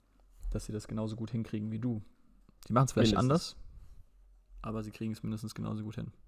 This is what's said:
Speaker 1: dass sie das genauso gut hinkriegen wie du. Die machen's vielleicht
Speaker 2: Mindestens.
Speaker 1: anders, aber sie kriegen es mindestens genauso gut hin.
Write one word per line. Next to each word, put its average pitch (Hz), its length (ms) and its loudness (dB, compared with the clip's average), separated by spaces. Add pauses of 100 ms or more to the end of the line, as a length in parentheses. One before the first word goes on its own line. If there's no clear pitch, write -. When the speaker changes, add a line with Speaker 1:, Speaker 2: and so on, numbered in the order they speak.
(520)
Speaker 1:
dass - 140 -2
sie - 60 -8
das 104 160 -6
genauso 110 280 -2
gut 110 160 -6
hinkriegen 110 380 -2
wie 110 100 -4
du. 117 220 -2 (680)
Die - 60 -2
machen's 127 200 6
vielleicht 110 200 8
Speaker 2:
Mindestens. 131 420 4
Speaker 1:
anders, - 1040 -18
aber 110 220 -4
sie 107 80 -8
kriegen 110 200 -2
es 107 100 -6
mindestens 110 320 -4
genauso 110 300 -4
gut 107 120 -6
hin. - 160 -6 (160)